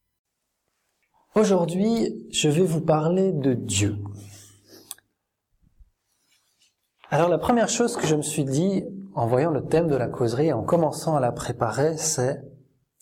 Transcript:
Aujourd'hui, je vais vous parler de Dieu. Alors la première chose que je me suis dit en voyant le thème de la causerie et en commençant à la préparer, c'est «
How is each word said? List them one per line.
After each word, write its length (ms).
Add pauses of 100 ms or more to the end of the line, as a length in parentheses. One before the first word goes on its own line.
(1300)
Aujourd'hui, 960
je 200
vais 100
vous 220
parler 500
de 220
Dieu. 420 (3250)
Alors 200
la 80
première 320
chose 260
que 100
je 80
me 60
suis 240
dit 400 (300)
en 120
voyant 240
le 140
thème 240
de 80
la 120
causerie 400
et 40
en 100
commençant 540
à 40
la 120
préparer, 640
c'est « 460 (600)